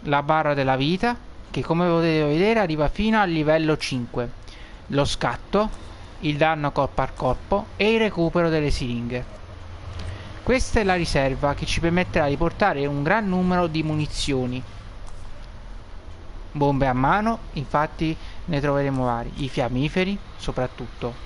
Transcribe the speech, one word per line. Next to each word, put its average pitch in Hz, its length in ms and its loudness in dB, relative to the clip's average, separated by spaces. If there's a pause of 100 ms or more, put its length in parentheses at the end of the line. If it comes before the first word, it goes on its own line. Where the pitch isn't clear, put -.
La 143 220 2
barra 151 300 4
della 135 200 2
vita, 180 420 2 (360)
che 135 100 -2
come 170 240 2
potete 165 380 4
vedere 180 340 4
arriva 156 300 2
fino 214 320 2
al 190 100 4
livello 156 460 4
cinque. 120 560 -4 (560)
Lo 143 160 2
scatto, 143 680 0 (500)
il 151 160 0
danno 151 360 2
corpo 139 280 0
a 131 140 0
corpo 196 520 0 (100)
e 208 160 4
il 226 80 4
recupero 175 480 2
delle 151 240 2
siringhe. 120 640 -2 (1040)
Questa 240 380 2
è - 20 2
la 190 120 4
riserva 143 580 2
che 147 140 -4
ci - 120 0
permetterà 170 480 2
di 143 120 0
portare 170 480 2
un 143 160 -2
gran 202 260 2
numero 180 380 2
di 160 160 -2
munizioni. 139 800 -2 (1900)
Bombe 143 340 2
a 127 80 2
mano, 196 460 2 (120)
infatti 156 640 -2 (300)
ne 147 120 0
troveremo 139 460 0
vari, 120 260 -2 (140)
i 131 60 -4
fiammiferi 151 680 0 (200)
soprattutto. 123 760 -6 (120)